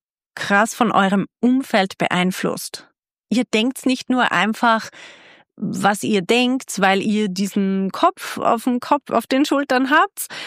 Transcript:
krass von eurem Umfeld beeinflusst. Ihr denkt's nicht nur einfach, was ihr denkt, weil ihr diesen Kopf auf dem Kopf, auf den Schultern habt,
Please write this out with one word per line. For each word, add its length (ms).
krass 400
von 180
eurem 340
Umfeld 580
beeinflusst. 920
Ihr 140
denkt's 420
nicht 240
nur 200
einfach, 600
was 460
ihr 200
denkt, 580
weil 220
ihr 260
diesen 640
Kopf 460
auf 260
dem 160
Kopf, 300
auf 160
den 180
Schultern 460
habt, 360